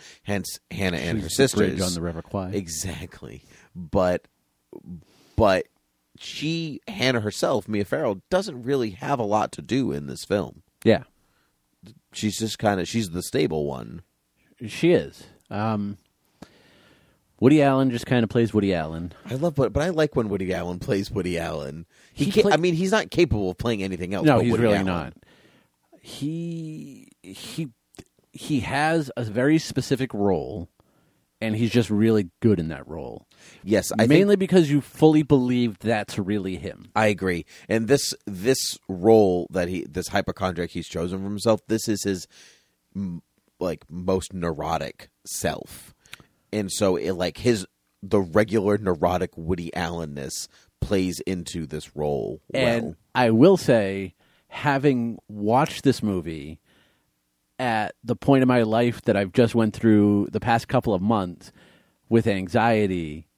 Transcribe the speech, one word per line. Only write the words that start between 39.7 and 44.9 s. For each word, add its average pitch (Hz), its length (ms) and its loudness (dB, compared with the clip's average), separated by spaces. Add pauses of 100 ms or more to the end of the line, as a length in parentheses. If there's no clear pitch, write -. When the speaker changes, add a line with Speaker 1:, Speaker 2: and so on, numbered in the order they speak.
Speaker 1:
this 87 200 -6
hypochondriac 90 640 -4
he's 85 180 -8
chosen 90 300 -6
for 95 60 -8
himself, 104 440 0
this 110 200 -2
is 107 160 -2
his, 95 240 -4 (680)
m-, 90 280 -8 (360)
like, 87 320 -6
most 90 440 -4
neurotic 80 720 -6 (180)